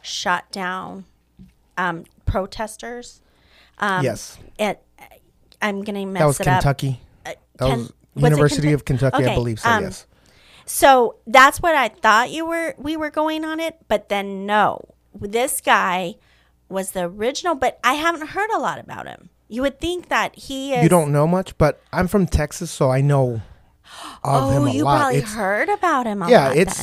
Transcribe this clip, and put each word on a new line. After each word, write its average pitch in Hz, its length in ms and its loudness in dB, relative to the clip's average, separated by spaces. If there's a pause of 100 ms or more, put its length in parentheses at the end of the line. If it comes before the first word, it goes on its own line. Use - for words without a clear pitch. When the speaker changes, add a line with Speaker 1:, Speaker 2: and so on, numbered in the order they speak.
Speaker 1:
shot - 500 -4
down, 185 540 -10 (720)
um, 175 280 -4 (200)
protesters? 233 960 -8 (580)
Um, 190 260 -2
Speaker 2:
Yes. 110 340 -6 (200)
Speaker 1:
At, 208 240 -4 (800)
I'm 202 220 -4
gonna 202 240 -6
mess 190 140 -6
Speaker 2:
That 156 60 6
was 143 140 0
Speaker 1:
it 190 80 0
up. 185 140 4
Speaker 2:
Kentucky. 139 380 -2 (260)
Speaker 1:
Uh, 165 60 -12 (260)
Speaker 2:
That 127 100 -2
Speaker 1:
Ken-, 127 100 2
Speaker 2:
was 117 140 -8 (220)
Speaker 1:
was 139 100 0
it 151 60 6
Speaker 2:
University 147 320 4
Speaker 1:
Kentucky? 151 120 4
Speaker 2:
of 143 100 -2
Kentucky, 131 320 0
I 135 100 2
Speaker 1:
Okay, 113 80 0
Speaker 2:
believe 120 260 -2
so, - 100 -2
Speaker 1:
um, 156 140 2
Speaker 2:
yes. - 220 -12 (580)
Speaker 1:
so 262 520 4 (100)
that's 262 340 6
what 339 140 2
I 262 140 2
thought 220 420 2
you 320 160 -6
were, 330 320 -4
we 302 180 -6
were 311 140 -4
going 311 340 -2
on 311 160 -6
it, 320 160 -6 (120)
but 208 200 -2
then 196 380 -6
no. 202 340 0 (340)
This 214 460 -4
guy 190 540 0 (540)
was 190 240 -8
the 185 120 -4
original, 226 500 -4
but 262 300 -2
I 247 100 2
haven't 311 340 -4
heard 403 220 -4
a 415 80 -2
lot 196 200 -4
about - 280 -14
him. 64 220 -18 (220)
You 233 120 -6
would 277 180 -4
think 349 300 -6
that 220 260 -2
he 269 380 -8
is 240 80 2
Speaker 2:
You 165 80 6
don't 160 220 4
know 147 140 2
much, 180 300 -2
but 147 240 0 (120)
I'm 175 160 0
from 196 180 2
Texas, 156 440 -4
so 139 200 0
I 131 100 2
know 135 400 2 (840)
of 269 220 2
Speaker 1:
Oh, 269 60 0
Speaker 2:
him 277 160 2
a 269 60 2
Speaker 1:
you 277 120 0
Speaker 2:
lot. 277 160 4
Speaker 1:
probably 262 200 2
Speaker 2:
It's 214 120 -8
Speaker 1:
heard 214 380 -2
about 320 360 0
him 208 160 -4
a 170 60 -2
Speaker 2:
Yeah, 180 200 6
Speaker 1:
lot 131 80 0
Speaker 2:
it's, 180 260 2